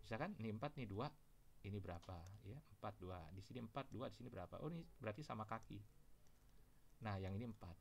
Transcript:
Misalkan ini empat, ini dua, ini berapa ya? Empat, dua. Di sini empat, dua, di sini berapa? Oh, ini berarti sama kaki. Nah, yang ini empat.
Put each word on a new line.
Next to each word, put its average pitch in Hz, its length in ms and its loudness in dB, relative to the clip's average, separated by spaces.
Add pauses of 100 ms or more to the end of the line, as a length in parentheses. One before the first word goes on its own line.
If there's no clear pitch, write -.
Misalkan 180 400 4
ini 110 80 4
empat, 110 320 4
ini 117 80 2
dua, 98 160 4 (640)
ini 101 80 4
berapa 92 400 0 (320)
ya? 107 80 -2 (240)
Empat, 104 160 2
dua. 90 240 0 (160)
Di 95 80 -4
sini 120 160 -2
empat, 117 320 0
dua, 113 160 2
di - 80 -4
sini 120 160 -4
berapa? - 320 0
Oh, 156 80 4
ini 165 80 0 (160)
berarti 107 240 2
sama 113 240 2
kaki. 110 320 0 (1300)
Nah, 101 160 6
yang 95 160 4
ini 113 80 4
empat. 101 360 -2